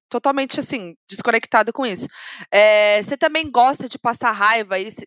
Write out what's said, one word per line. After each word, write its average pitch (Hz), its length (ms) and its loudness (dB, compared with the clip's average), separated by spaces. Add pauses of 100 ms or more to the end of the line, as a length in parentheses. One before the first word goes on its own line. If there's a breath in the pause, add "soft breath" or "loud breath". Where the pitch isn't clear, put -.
(100)
totalmente, 269 500 -2
assim, 196 340 -6 (140)
desconectado 226 640 0
com 269 140 -6
isso. 202 220 -6 (440 loud breath)
É, 208 500 6
você 277 140 -6
também 311 340 -2
gosta 247 380 2
de - 100 -14
passar 233 340 -2
raiva 202 480 0
e 214 100 -8
se, - 160 -14